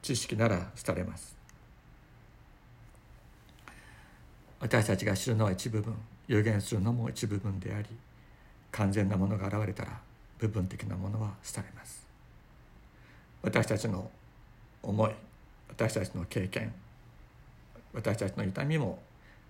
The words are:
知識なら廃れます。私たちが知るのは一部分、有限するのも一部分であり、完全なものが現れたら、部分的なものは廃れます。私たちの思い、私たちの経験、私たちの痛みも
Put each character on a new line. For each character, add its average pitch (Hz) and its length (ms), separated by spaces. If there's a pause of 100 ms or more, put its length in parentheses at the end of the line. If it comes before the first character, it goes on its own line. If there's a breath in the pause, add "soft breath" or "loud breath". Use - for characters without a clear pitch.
知 139 120
識 113 220
な 110 120
ら 90 220 (140)
廃 87 120
れ 90 80
ま 92 120
す。 - 180 (3250 loud breath)
私 110 260
た 101 120
ち - 80
が 101 80
知 120 160
る 107 60
の 107 100
は 95 60
一 95 180
部 107 100
分、 110 140 (340)
有 107 140
限 107 180
す 107 140
る 98 80
の 117 100
も 120 160
一 123 180
部 104 120
分 98 200
で 101 160
あ 104 60
り、 104 80 (840 loud breath)
完 98 220
全 101 160
な 101 80
も 92 100
の 104 120
が 95 100
現 104 180
れ 95 60
た - 120
ら、 - 160 (380)
部 110 100
分 101 200
的 - 160
な 101 120
も 95 140
の 110 100
は 104 140 (200)
廃 104 80
れ - 140
ま - 80
す。 - 220 (1400 loud breath)
私 110 240
た 104 120
ち - 100
の 95 220 (720)
思 107 240
い、 107 80 (540)
私 - 240
た 95 140
ち - 80
の 90 100
経 92 240
験、 113 240 (1200)
私 107 240
た 98 140
ち - 80
の 104 60
痛 95 200
み 156 140
も - 240 (480 loud breath)